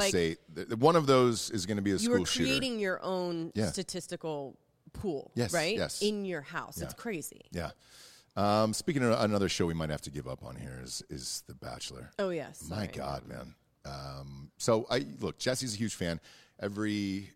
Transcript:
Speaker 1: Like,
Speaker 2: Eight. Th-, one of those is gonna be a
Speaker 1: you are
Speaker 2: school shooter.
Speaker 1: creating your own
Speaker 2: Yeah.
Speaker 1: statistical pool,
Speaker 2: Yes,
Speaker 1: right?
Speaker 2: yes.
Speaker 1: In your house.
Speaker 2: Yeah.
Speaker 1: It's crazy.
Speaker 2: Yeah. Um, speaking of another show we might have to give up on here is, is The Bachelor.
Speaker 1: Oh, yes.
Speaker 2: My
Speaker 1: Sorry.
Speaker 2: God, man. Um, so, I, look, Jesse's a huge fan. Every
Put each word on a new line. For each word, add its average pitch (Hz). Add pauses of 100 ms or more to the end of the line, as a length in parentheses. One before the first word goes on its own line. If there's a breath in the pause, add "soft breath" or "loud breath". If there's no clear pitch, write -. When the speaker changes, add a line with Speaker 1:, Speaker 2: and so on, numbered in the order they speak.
Speaker 1:
Like, 98
Speaker 2:
Eight. 82 (180)
Th-, 90
one 151
of 156
those 127
is 92
gonna 104
be 101
a 95
Speaker 1:
you 220
are 247
Speaker 2:
school 180
shooter. 247
Speaker 1:
creating 262
your 185
own 175
Speaker 2:
Yeah. 104
Speaker 1:
statistical 151 (340)
pool, 165
Speaker 2:
Yes, 120
Speaker 1:
right? 170
Speaker 2:
yes. 170
Speaker 1:
In 208
your 175
house. 139
Speaker 2:
Yeah. -
Speaker 1:
It's -
crazy. - (100)
Speaker 2:
Yeah. 82 (640 soft breath)
Um, 104
speaking 139
of 117
another 104
show -
we 82
might 80
have 76
to 73
give 69
up 65
on 64
here 64
is, -
is -
The -
Bachelor. -
Speaker 1:
Oh, 196
yes. 160
Speaker 2:
My 104
Speaker 1:
Sorry. -
Speaker 2:
God, 67
man. 64 (300)
Um, 69
so, 113
I, 131 (140)
look, 95
Jesse's 127
a 101
huge 110
fan. 85 (400 soft breath)
Every 101